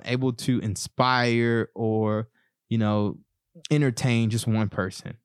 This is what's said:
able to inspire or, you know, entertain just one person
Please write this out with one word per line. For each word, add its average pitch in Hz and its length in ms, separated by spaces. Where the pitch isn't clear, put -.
able 127 280
to 123 260
inspire 117 1120
or, 110 560
you 113 80
know, 107 420
entertain 120 580
just 113 180
one 110 220
person - 560